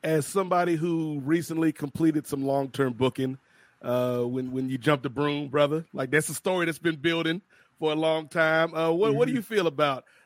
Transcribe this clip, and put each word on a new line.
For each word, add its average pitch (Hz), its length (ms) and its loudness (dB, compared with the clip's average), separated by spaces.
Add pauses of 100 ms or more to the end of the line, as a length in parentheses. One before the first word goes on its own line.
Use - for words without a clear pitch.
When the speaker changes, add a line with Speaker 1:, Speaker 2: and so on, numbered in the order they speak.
Speaker 1:
as 160 220 2
somebody 175 500 2
who 160 480 -2
recently 160 480 0
completed 151 540 0
some 139 200 -4
long-term 135 460 0
booking, 131 460 -2 (440)
uh, 123 400 0
when, 127 300 -4
when 131 180 -4
you 131 80 -4
jumped 139 240 2
the 139 80 -4
broom, 147 380 -4
brother, 147 440 0
like, 131 200 -4
that's 151 160 2
a 160 60 -8
story 180 320 0
that's 160 120 -4
been 165 180 -2
building 165 460 -2 (380)
for 156 100 0
a 151 60 0
long 160 320 0
time. 160 460 2
Uh, 165 180 0
what, 202 240 2
what - 100 4
do 254 60 -2
Speaker 2:
Mm-hmm. 269 60 -2
Speaker 1:
you 226 40 -4
feel 196 240 0
about 139 380 0 (220)